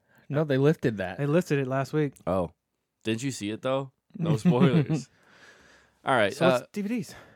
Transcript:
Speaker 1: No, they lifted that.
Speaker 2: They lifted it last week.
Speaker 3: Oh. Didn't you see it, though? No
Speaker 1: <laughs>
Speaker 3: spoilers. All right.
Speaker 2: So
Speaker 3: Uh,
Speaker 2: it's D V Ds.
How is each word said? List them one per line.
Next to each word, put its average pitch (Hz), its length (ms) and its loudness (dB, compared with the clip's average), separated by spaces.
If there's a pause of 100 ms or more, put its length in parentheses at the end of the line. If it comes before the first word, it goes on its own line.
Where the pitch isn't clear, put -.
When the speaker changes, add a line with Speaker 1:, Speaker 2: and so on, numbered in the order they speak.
(300)
Speaker 1:
No, 147 140 -2
they 143 120 0
lifted 139 400 2
that. 92 220 -6
Speaker 2:
They 143 80 -2
lifted 151 320 0
it 135 100 -4
last 135 240 -4
week. 151 220 -2 (120)
Speaker 3:
Oh. 87 260 -2 (520)
Didn't 110 180 -2
you 139 100 -4
see 101 180 -6
it, 110 100 -8
though? 135 320 -4 (240)
No 160 200 0
Speaker 1:
<laughs> - 20 -8
Speaker 3:
spoilers. 156 720 2 (960)
All 131 100 2
right. 101 160 4
Speaker 2:
So 131 140 0
Speaker 3:
Uh, 131 140 6
Speaker 2:
it's - 120 -12
D 208 80 -6
V 202 80 -6
Ds. 226 260 -6 (220)